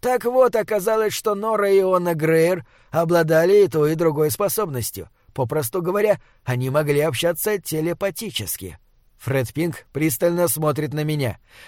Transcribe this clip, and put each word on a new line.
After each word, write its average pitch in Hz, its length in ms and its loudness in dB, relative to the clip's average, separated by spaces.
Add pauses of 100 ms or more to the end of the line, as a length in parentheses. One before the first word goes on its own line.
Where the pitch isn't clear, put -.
Так 247 240 0
вот, 247 300 4
оказалось, 214 580 0
что 208 220 -2
Нора 202 340 0
и 196 120 6
Иона 180 340 2
Грейер 160 500 2 (240)
обладали 165 720 4
и 185 40 4
той, 151 260 2
и - 20 -2
другой 156 360 2
способностью. 143 760 -4 (260)
Попросту 143 480 -2
говоря, 202 380 0 (240)
они 127 260 -2
могли 143 300 2
общаться 170 600 0
телепатически. 156 1200 -6 (400)
Фред 131 340 -2
Пинк - 400 -4
пристально 170 540 0
смотрит 151 460 -2
на 151 100 -4
меня. 147 340 -2 (300)